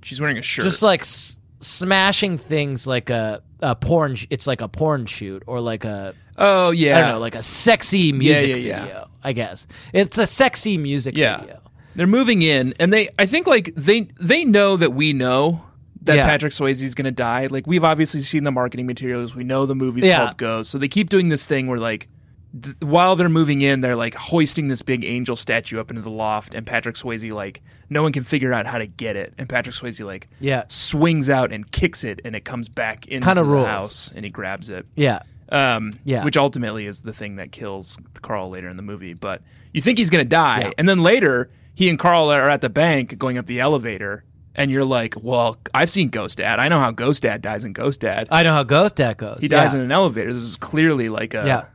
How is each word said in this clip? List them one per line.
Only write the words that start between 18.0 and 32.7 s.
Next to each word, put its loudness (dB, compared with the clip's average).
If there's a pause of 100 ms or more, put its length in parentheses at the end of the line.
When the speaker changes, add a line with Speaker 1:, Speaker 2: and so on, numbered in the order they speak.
Speaker 1:
seen -2
the 0
marketing -2
materials. -6
We -10
know 0
the -2
movie's 0
Speaker 2:
Yeah. 6
Speaker 1:
called -6
Ghost. -4
So -4
they -2
keep 0
doing 4
this 0
thing -2
where, -4
like, -6 (500)
th-, -12
while 4
they're 2
moving 2
in, 2
they're, 0
like, -4
hoisting 0
this -4
big -4
angel -4
statue -4
up -10
into -10
the -12
loft, -4
and -10
Patrick -4
Swayze, -10
like, -10 (300)
no 0
one 0
can -4
figure -2
out -2
how -6
to -6
get -8
it. -10
And -10
Patrick -4
Swayze, -10
like, -14 (120)
Speaker 2:
Yeah. -2
Speaker 1:
swings 0
out 2
and -12
kicks -2
it, -8
and -10
it -10
comes -10